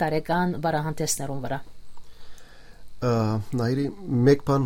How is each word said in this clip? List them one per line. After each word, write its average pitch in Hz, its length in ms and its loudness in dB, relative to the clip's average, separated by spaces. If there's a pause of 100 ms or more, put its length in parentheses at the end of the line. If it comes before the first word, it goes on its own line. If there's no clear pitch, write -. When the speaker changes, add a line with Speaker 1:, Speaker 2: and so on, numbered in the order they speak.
Speaker 1:
տարեկան 165 540 2
բարահանտեսներուն 151 840 0
վրա։ 131 160 -2 (1400)
Speaker 2:
Ա, 127 140 -2 (420)
Նայիրի, 127 320 0 (340)
մեկ 139 240 8
բան 139 240 2